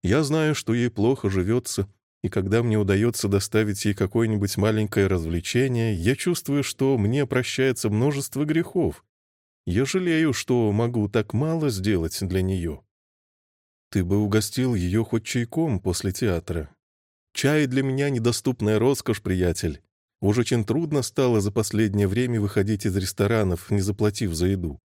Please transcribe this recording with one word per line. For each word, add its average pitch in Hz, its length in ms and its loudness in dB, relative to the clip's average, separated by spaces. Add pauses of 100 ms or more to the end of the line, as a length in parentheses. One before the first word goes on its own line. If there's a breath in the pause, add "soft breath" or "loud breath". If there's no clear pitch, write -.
Я 147 220 2
знаю, 151 320 0
что - 180 -4
ей 120 160 0
плохо 110 400 0
живется, 101 580 -2 (380)
и - 20 0
когда 98 360 0
мне 110 160 2
удается 101 480 0
доставить 101 580 0
ей 104 80 2
какое-нибудь 104 640 0
маленькое 104 480 2
развлечение, 104 880 0
я 95 220 0
чувствую, 143 480 -2
что 135 340 0
мне 120 300 0
прощается 123 640 0
множество 139 540 0
грехов. 156 600 -2 (640)
Я 104 180 2
жалею, 160 480 0
что 120 380 0
могу 113 360 0
так 104 260 -2
мало 156 360 0
сделать 95 520 0
для 92 200 0
нее. 87 420 -4 (1080)
Ты 95 120 0
бы 95 140 0
угостил 107 560 0
ее 95 300 0
хоть 113 200 -2
чайком 123 560 -2
после 92 320 -2
театра. 85 600 -4 (600)
Чай 147 360 2
для 131 160 -2
меня 135 260 0
недоступная 117 720 0
роскошь, 123 420 0
приятель. 90 640 0 (360)
Уж 104 200 2
очень 117 260 0
трудно 143 380 0
стало 120 380 2
за 101 100 -2
последнее 104 560 0
время 117 340 0
выходить 104 460 0
из 92 100 0
ресторанов, 98 720 0
не 101 120 2
заплатив 104 520 0
за 85 140 2
еду. 87 380 -2